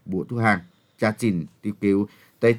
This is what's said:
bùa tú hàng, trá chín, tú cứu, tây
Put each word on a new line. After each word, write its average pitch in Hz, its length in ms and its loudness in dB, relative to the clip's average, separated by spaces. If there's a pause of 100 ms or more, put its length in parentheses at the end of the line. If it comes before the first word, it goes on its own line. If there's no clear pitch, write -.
bùa 92 200 -6
tú 120 120 -10
hàng, 110 220 2 (400)
trá 110 120 0
chín, 95 360 -2 (160)
tú 104 80 -6 (100)
cứu, 101 280 0 (320)
tây 117 180 4